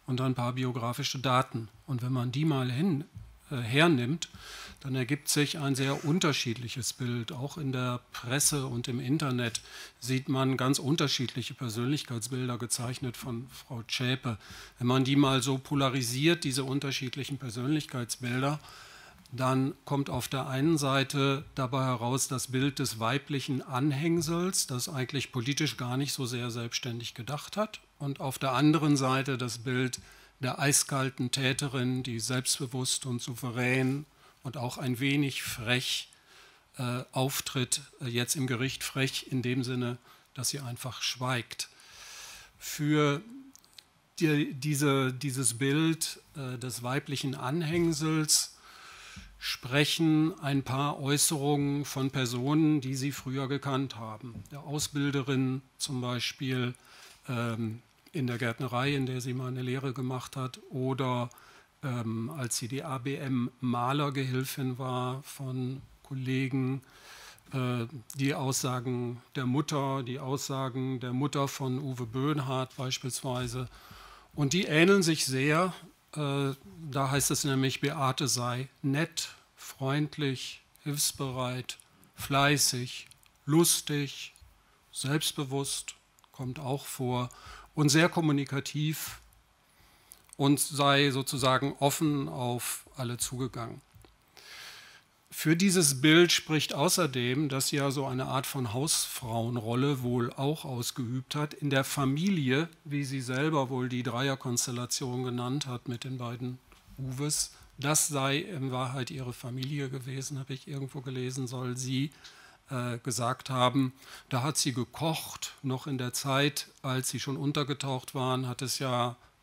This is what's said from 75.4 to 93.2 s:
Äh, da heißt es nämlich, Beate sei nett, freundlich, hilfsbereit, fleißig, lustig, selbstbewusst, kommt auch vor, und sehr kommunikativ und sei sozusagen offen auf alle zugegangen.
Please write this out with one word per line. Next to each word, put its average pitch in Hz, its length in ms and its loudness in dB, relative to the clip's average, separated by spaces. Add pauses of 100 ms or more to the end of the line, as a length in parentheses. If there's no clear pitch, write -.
Äh, 139 400 0 (360)
da 135 200 0
heißt 139 200 4
es 147 140 0
nämlich, 135 360 2
Beate 139 480 2
sei 123 400 0 (140)
nett, 143 480 0 (260)
freundlich, 139 1040 -2 (240)
hilfsbereit, 127 920 -2 (360)
fleißig, 139 920 2 (400)
lustig, 147 880 2 (580)
selbstbewusst, 139 1040 -2 (380)
kommt 127 260 -8
auch 139 260 -2
vor, 123 460 -2 (440)
und 151 140 6
sehr 160 220 8
kommunikativ 147 1080 0 (1160)
und 139 240 6
sei 143 500 6
sozusagen 131 680 2
offen 143 500 2
auf 123 560 -4 (120)
alle 120 200 -4
zugegangen. 123 640 -6 (1500)